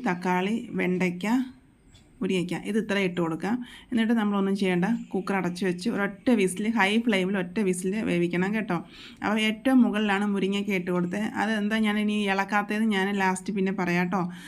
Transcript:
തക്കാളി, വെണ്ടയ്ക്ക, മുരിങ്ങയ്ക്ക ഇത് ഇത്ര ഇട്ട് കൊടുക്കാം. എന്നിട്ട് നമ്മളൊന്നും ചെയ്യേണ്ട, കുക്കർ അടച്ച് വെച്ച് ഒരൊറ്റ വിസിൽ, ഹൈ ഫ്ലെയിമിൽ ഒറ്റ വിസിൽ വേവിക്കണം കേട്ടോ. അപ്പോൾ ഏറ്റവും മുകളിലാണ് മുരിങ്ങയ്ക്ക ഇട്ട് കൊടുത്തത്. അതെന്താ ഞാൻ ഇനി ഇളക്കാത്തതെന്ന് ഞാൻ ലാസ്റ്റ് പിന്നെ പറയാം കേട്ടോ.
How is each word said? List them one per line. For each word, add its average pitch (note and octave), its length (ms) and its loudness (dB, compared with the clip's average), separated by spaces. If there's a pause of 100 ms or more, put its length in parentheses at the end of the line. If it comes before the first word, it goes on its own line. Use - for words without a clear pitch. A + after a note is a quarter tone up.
തക്കാളി, F3+ 480 0 (240)
വെണ്ടയ്ക്ക, F3+ 460 0 (960)
മുരിങ്ങയ്ക്ക F3+ 340 0 (120)
ഇത് G#3 140 -2
ഇത്ര G3 140 -2 (100)
ഇട്ട് F3 160 -4
കൊടുക്കാം. E3+ 340 -2 (340)
എന്നിട്ട് A3+ 300 2
നമ്മളൊന്നും G3 400 2
ചെയ്യേണ്ട, F#3 260 2 (240)
കുക്കർ F#3+ 280 -2
അടച്ച് F3+ 280 -4
വെച്ച് F3+ 300 -2
ഒരൊറ്റ G3+ 320 -2 (100)
വിസിൽ, F#3 260 0 (120)
ഹൈ F#3+ 120 4 (160)
ഫ്ലെയിമിൽ G3 380 2
ഒറ്റ F3 160 -6 (100)
വിസിൽ F#3 240 0 (160)
വേവിക്കണം F3 480 0
കേട്ടോ. F#3 220 -2 (440)
അപ്പോൾ G#3+ 160 0 (100)
ഏറ്റവും A#3+ 360 2
മുകളിലാണ് G#3 480 2
മുരിങ്ങയ്ക്ക G3 460 0
ഇട്ട് F3+ 160 -2
കൊടുത്തത്. F3+ 320 -2 (160)
അതെന്താ G#3 420 0
ഞാൻ G#3+ 200 2
ഇനി G#3 120 0 (160)
ഇളക്കാത്തതെന്ന് G#3 640 0
ഞാൻ F#3+ 120 2 (120)
ലാസ്റ്റ് F#3 380 0
പിന്നെ F#3+ 240 0
പറയാം F3 260 0
കേട്ടോ. F#3 140 0 (260)